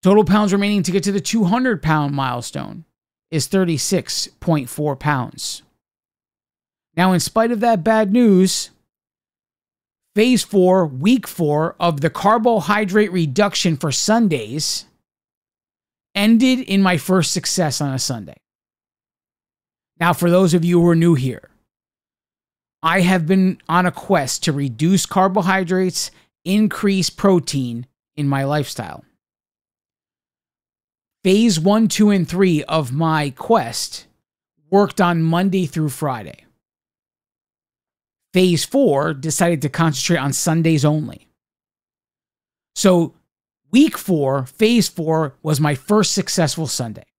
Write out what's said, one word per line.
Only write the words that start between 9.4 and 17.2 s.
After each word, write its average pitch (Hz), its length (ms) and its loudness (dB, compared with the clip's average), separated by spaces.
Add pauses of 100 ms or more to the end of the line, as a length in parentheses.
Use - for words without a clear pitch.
phase 233 280 4
four, 185 420 4
week 160 420 0
four 156 520 -2
of 165 220 0
the 160 80 0
carbohydrate 208 1040 0
reduction 165 640 0
for 151 140 -4
Sundays 151 920 -2 (1300)
ended 233 460 2
in 196 220 0
my 180 160 2
first 185 340 0